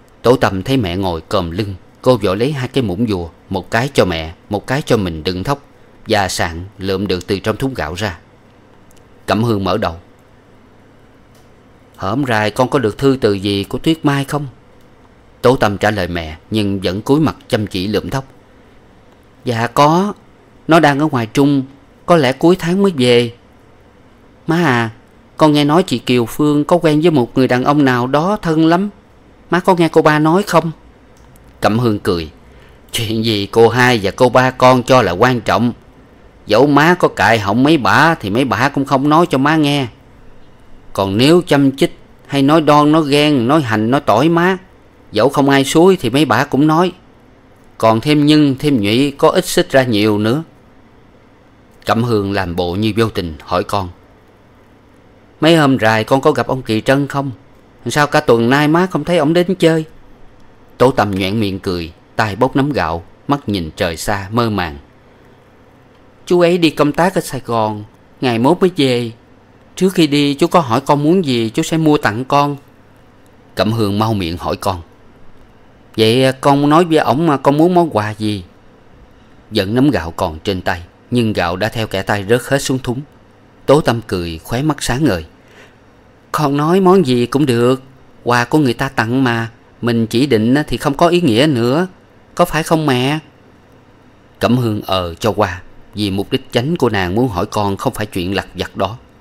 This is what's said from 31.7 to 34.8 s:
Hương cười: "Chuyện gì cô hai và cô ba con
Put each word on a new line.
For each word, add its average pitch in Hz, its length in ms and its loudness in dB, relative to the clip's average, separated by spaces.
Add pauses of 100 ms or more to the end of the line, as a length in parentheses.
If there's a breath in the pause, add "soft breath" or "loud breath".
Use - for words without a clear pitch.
Hương 113 200 0
cười: 85 320 -4 (640 soft breath)
"Chuyện 110 320 -4
gì 104 260 -2
cô 113 180 6
hai 123 340 2
và 95 80 0
cô 127 180 2
ba 127 220 2
con 127 320 4